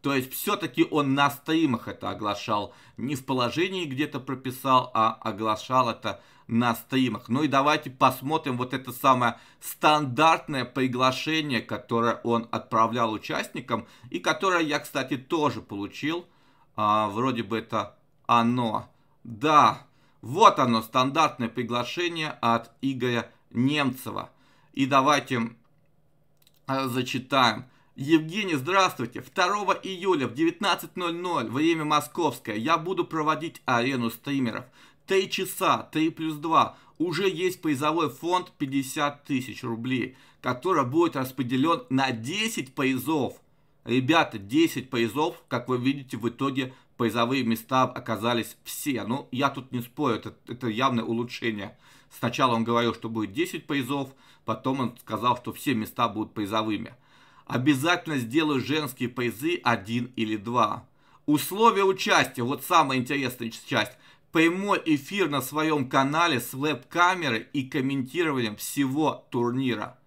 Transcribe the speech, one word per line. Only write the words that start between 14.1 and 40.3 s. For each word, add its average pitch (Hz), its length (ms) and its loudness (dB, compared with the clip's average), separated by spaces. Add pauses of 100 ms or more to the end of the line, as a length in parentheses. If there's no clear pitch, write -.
которое 175 440 0
я, 147 140 -2
кстати, 139 400 -4
тоже 131 420 -2
получил. 135 680 -8 (500)
А, 107 320 2
вроде 117 340 -2
бы 107 160 -4
это 110 380 -6 (300)
оно. 117 640 2 (320)
Да, 123 640 4 (360)
вот 180 360 6
оно, 117 220 4
стандартное 135 680 0
приглашение 147 800 -4 (100)
от 117 300 0 (100)
Игоря 127 500 -2 (200)
Немцева. 127 800 -2 (420)
И 135 140 0
давайте, 135 680 2 (1120)
а, 135 220 -2
зачитаем. 127 760 0 (300)
"Евгений, 160 580 2
здравствуйте. 151 640 0
Второго 190 520 0
июля 180 540 0
в 113 60 -4
девятнадцать 170 640 -2
ноль 175 180 -4
ноль, 170 340 -4
время 156 360 2
московское, 147 720 -2
я 156 220 0
буду 175 260 -2
проводить 156 600 -2
арену 123 420 0
стримеров. 127 560 -4 (420)
Три 190 220 2
часа, 170 540 0
три 160 260 0
плюс 160 280 -4
два. 147 420 2 (180)
Уже 170 320 0
есть 180 320 -2
призовой 151 480 0
фонд 175 480 -2
пятьдесят 143 680 -2
тысяч 127 400 -4
рублей, 120 520 -4 (240)